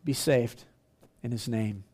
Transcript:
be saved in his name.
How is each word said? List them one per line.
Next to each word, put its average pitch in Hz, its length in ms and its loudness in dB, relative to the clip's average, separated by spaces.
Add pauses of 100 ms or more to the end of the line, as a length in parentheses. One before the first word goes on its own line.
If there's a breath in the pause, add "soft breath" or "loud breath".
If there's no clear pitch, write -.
be 139 100 0
saved 123 500 2 (580)
in 117 100 -4
his 113 160 -4
name. 107 360 -2 (100)